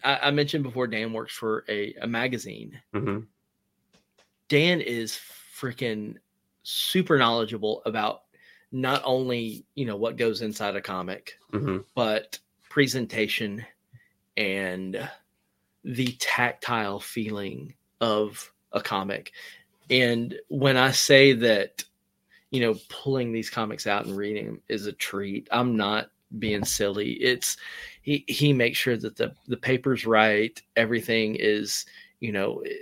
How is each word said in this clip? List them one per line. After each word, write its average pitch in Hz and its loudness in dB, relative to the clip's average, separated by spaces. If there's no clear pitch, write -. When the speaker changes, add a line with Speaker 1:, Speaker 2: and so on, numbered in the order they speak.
Speaker 1:
I, 135 2
I - 4
mentioned 147 0
before, 127 -2
Dan 113 -4
works 110 -8
for 110 -4
a, 104 -4
a - -8
magazine. 117 -6
Speaker 2:
Mm-hmm. 104 -2
Speaker 1:
Dan 160 4
is 117 -4
freaking 117 -6
super - 0
knowledgeable 113 2
about 110 -2
not 131 0
only, 127 0
you 139 -4
know, 107 -4
what 113 -2
goes 117 0
inside 104 -4
a 98 -4
comic, 92 -8
Speaker 2:
Mm-hmm. 98 -2
Speaker 1:
but 110 0
presentation 113 0
and 95 -4
the 127 -2
tactile 113 -2
feeling 104 -8
of 107 0
a 107 -2
comic. 98 -6
And 120 2
when 135 2
I 131 6
say 139 10
that, 113 2
you 131 -2
know, 113 2
pulling 127 -2
these 113 -4
comics 110 -4
out 104 0
and 98 -4
reading 104 -4
'em - -12
is 104 -4
a 101 -6
treat, 98 -6
I'm 120 2
not 107 0
being 104 -2
silly. 101 0
It's, 123 0
he, 143 -2
he 147 4
makes 120 2
sure 123 2
that - -6
the, 120 -2
the 120 -4
paper's 127 0
right. 110 4
Everything 113 2
is, 104 0
you 110 -4
know, 101 -2